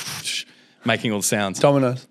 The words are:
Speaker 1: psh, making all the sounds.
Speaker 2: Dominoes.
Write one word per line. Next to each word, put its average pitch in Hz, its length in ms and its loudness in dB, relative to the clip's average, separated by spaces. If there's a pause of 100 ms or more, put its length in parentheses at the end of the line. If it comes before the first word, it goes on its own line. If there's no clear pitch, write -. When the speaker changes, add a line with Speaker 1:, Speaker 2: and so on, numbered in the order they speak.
(220)
Speaker 1:
psh, - 220 -6 (400)
making 113 280 0
all 104 60 -2
the 95 80 -2
sounds. 101 340 0
Speaker 2:
Dominoes. 131 500 2